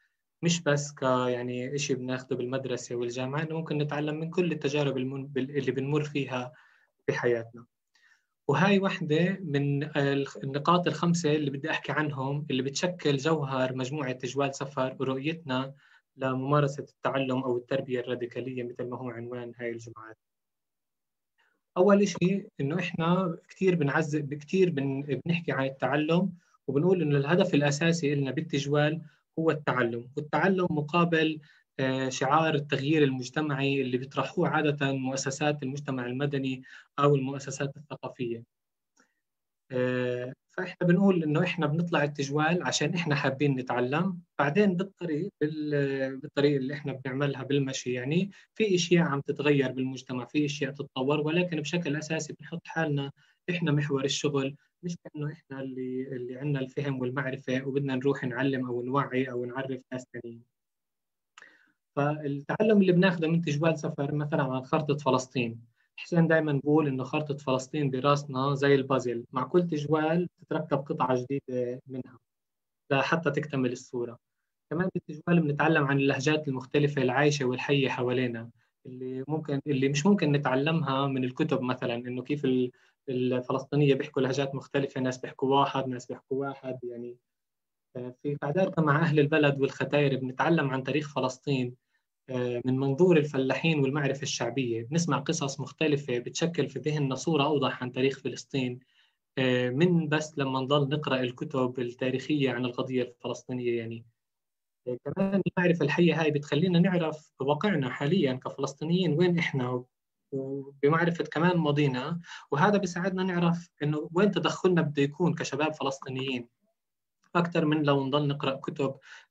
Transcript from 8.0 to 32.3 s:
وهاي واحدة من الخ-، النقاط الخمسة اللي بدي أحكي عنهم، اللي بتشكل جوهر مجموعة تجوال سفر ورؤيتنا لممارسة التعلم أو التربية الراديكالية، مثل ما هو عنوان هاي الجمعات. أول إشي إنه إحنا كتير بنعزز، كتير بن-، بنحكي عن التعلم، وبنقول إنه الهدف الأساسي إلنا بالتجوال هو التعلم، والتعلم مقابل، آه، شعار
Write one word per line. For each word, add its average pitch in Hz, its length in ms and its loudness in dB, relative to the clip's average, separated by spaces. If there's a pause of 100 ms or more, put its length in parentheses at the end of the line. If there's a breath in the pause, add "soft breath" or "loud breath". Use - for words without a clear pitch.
وهاي 190 300 4
واحدة 180 640 0
من 143 400 0 (140)
الخ-، 139 400 0
النقاط 147 500 2
الخمسة 170 480 2
اللي 147 160 0
بدي 139 200 -6
أحكي 147 200 -4
عنهم، 143 600 -2
اللي 131 120 0
بتشكل 147 540 0
جوهر 135 580 0
مجموعة 127 360 -4
تجوال 135 440 -4
سفر 131 440 -4
ورؤيتنا 135 760 -4 (420 soft breath)
لممارسة 135 640 0
التعلم 131 600 -2
أو 123 140 0
التربية 123 420 -4
الراديكالية، 123 640 -6
مثل 120 260 -8
ما 123 80 -8
هو 127 120 -8
عنوان 120 500 -10
هاي 120 120 -6
الجمعات. 110 460 -14 (1600)
أول 202 240 8
إشي 190 460 0 (120)
إنه 151 200 -2
إحنا 175 580 0 (120)
كتير 185 260 2
بنعزز، 147 420 2
كتير 147 520 0
بن-، 139 320 -2 (240)
بنحكي 170 260 -2
عن 135 140 0
التعلم، 151 680 0 (340 loud breath)
وبنقول 175 340 2
إنه 147 160 2
الهدف 170 360 2
الأساسي 147 600 2
إلنا 139 180 0
بالتجوال 147 720 0 (380 loud breath)
هو 160 120 2
التعلم، 123 640 -2
والتعلم 175 520 0
مقابل، 160 680 2 (400 loud breath)
آه، 131 300 0
شعار 147 460 2